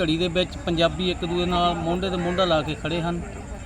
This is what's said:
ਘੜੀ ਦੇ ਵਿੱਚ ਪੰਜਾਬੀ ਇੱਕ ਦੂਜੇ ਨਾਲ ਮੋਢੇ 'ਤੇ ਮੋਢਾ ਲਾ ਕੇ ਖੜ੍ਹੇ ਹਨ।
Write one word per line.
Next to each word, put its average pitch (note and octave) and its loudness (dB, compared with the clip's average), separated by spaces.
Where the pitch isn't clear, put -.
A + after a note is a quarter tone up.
ਘੜੀ D#3+ 2
ਦੇ F3+ 2
ਵਿੱਚ F3 0
ਪੰਜਾਬੀ E3+ 2
ਇੱਕ F3 -2
ਦੂਜੇ F3 0
ਨਾਲ F3 2
ਮੋਢੇ E3+ 0
'ਤੇ F#3 -2
ਮੋਢਾ F3+ 2
ਲਾ D#3+ 4
ਕੇ D#3 -2
ਖੜ੍ਹੇ D#3 -4
ਹਨ। E3+ -2